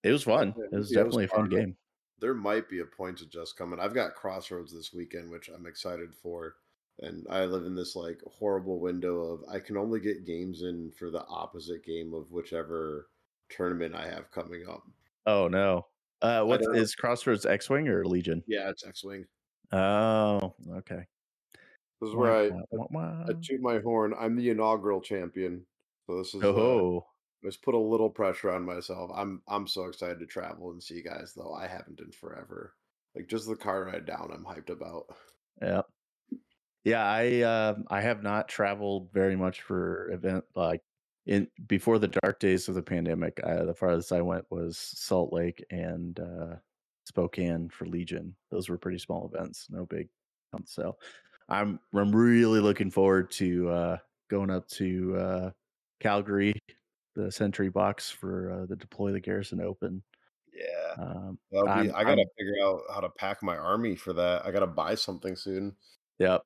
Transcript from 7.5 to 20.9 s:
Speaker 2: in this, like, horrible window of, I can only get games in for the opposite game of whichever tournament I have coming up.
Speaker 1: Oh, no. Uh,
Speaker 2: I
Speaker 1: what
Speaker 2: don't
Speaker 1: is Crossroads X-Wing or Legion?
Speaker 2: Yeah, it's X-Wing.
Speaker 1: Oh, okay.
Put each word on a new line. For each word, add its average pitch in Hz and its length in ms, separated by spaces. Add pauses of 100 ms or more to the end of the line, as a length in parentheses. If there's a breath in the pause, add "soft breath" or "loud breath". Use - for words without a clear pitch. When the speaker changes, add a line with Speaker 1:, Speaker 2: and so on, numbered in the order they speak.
Speaker 2:
in 92 80
this, 90 200
like, 85 320
horrible 95 540
window 90 400
of, 82 320
I 98 60
can 104 180
only 110 240
get 95 240
games 87 380
in 85 360
for 85 120
the 82 160
opposite 82 580
game 82 300
of 80 180
whichever 80 800 (400)
tournament 85 440
I 82 140
have 82 220
coming 85 360
up. 82 160 (440)
Speaker 1:
Oh, 101 200
no. 92 400 (360)
Uh, 117 160
Speaker 2:
I 110 40
Speaker 1:
what 113 200
Speaker 2:
don't 110 120
Speaker 1:
is 110 200
Crossroads 120 500
X-Wing 139 420
or 92 200
Legion? 85 400
Speaker 2:
Yeah, 98 240
it's - 160
X-Wing. 98 400 (460)
Speaker 1:
Oh, 104 840 (240)
okay. 90 280 (920 soft breath)